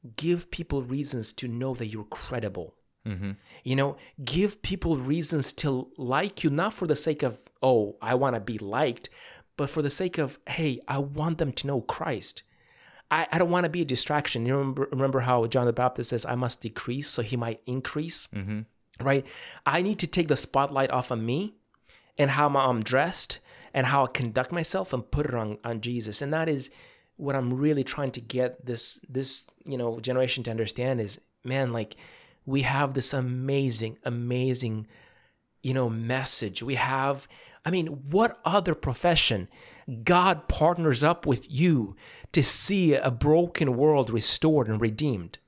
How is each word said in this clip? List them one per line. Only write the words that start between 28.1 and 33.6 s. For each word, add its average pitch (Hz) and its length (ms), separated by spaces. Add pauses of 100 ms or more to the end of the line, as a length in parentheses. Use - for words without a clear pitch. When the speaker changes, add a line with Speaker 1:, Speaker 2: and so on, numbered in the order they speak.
Speaker 1:
to - 80
get 123 460
this, 120 320 (100)
this, 131 380 (180)
you 139 140
know, 120 220
generation 127 440
to 120 60
understand 120 500
is, 104 200 (240)
man, 127 280
like, 113 220 (520)
we 135 160
have 135 320
this 131 180
amazing, 127 920